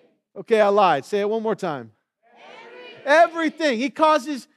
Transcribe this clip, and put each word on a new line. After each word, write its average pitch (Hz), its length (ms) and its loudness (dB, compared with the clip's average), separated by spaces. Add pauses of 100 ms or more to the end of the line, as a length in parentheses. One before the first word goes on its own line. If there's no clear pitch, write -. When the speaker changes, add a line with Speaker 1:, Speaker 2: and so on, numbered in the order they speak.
(380)
Speaker 1:
Okay, 214 240 0
I 202 80 4
lied. 180 340 2
Say 202 160 -6
it 208 100 -4
one 220 140 -6
more 214 140 -4
time. 131 340 -10 (1120)
Speaker 2:
Everything. - 20 -
Speaker 1:
Everything. 311 720 0
He 269 100 -4
causes 302 680 -2